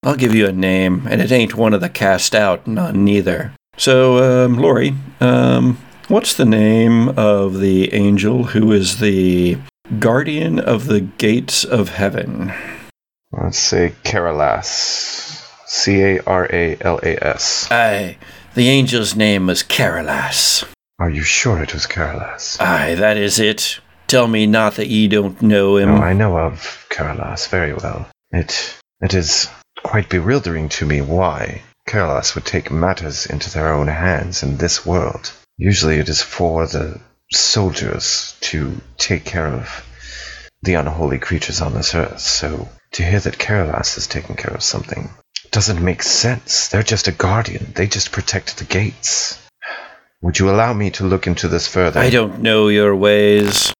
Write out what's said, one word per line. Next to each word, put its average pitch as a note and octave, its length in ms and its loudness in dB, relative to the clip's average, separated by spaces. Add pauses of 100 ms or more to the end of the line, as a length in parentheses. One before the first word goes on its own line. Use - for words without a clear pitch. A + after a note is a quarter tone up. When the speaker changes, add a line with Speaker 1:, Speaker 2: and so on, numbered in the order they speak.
Speaker 1:
I'll C#3 120 0
give B2+ 180 2
you G#2+ 140 6
a F#2+ 60 0
name, F#2 560 2
and G#2+ 120 2
it G2+ 100 2
ain't A#2+ 240 2
one A2 180 4
of G2 80 2
the F2 80 -4
cast G2 440 0
out, G2+ 320 2
none G2+ 380 0
neither. F#2+ 500 2 (220)
So, B2+ 720 4
um, B2 120 2
Lori, C3+ 380 2 (240)
um, B2+ 580 4 (300)
what's - 260 2
the - 120 2
name A2+ 640 4
of G2+ 500 2
the F#2+ 340 2
angel G#2 520 2
who A2 260 2
is F#2+ 280 2
the F#2 580 2 (420)
guardian D3+ 600 0
of A2+ 260 0
the G#2 160 2
gates G#2+ 640 0
of G#2 240 0
heaven? - 640 -4 (800)
Speaker 2:
Let's F2 260 -4
say F2 340 0 (100)
Caralas. - 1300 -2 (340)
C G2 320 0
A G2 240 2
R F#2 260 0
A E2+ 300 -2
L E2+ 220 0
A D#2+ 200 -2
S. - 460 -4
Speaker 1:
Aye, G#2 480 -2 (380)
the B2 140 4
angel's B2+ 460 2
name G#2 300 2
was F2+ 160 0
Caralas. - 1040 -2 (320)
Speaker 2:
Are E2+ 140 0
you D2+ 100 -4
sure F2 400 0
it C#2+ 120 -6
was D2+ 120 -4
Caralas? - 720 -8
Speaker 1:
Aye, E2+ 360 0
that G#2+ 220 2
is G2+ 200 0
it. G#2+ 420 0 (280)
Tell B2 200 4
me G#2+ 200 2
not G#2+ 280 4
that G#2 120 -4
ye G#2+ 200 2
don't G2+ 360 0
know G2+ 340 6
him. G2 120 4
Speaker 2:
No, C#2+ 120 6
I E2+ 120 2
know G2 260 2
of - 500 -6
Caralas - 600 -6
very E2 260 -2
well. - 320 -8 (240)
It, - 440 -4 (240)
it F#2+ 140 -2
is E2+ 340 0 (360)
quite G#2 260 -2
bewildering F2 600 0
to - 180 -4
me D2 140 0
why D#2 600 -2 (260)
Caralas E2 460 -2
would - 120 -8
take - 260 -4
matters E2 560 -2
into - 240 -6
their D#2 200 -2
own D2 160 0
hands E2 540 -2
in C#2 160 -4
this - 300 -2
world. - 440 -2 (260)
Usually E2 420 2
it D2 100 -2
is D#2 140 -2
for E2 420 -2
the D#2 340 -6 (320)
soldiers - 1120 -2
to D2 400 -6 (160)
take - 260 -2
care E2 240 -4
of - 380 -8 (800)
the F#2 100 0
unholy D2+ 460 -2
creatures - 420 -4
on D2 140 -4
this - 180 -4
earth, - 260 -4
so - 480 -6 (260)
to - 100 -4
hear F#2+ 160 0
that - 180 -6
Caralas - 600 -2
is - 80 -6
taking - 280 -8
care - 200 -8
of - 80 -6
something - 480 -6 (400)
doesn't G#2 320 0
make F2+ 200 -2
sense. - 640 -2
They're G#2+ 160 0
just G#2+ 240 -2
a F#2+ 40 -2
guardian. G2 640 -2
They F#2+ 120 0
just G2+ 240 -4
protect - 460 -6
the - 80 -10
gates. - 760 -4 (800)
Would E2+ 160 -2
you F#2+ 120 2
allow A2+ 240 2
me G2+ 180 -2
to F#2+ 140 -6
look F#2 220 0
into F2 200 -2
this E2+ 200 -2
further? E2 320 0
Speaker 1:
I - 100 2
don't A2+ 320 0
know G#2+ 260 4
your G#2 280 4
ways. G#2 840 4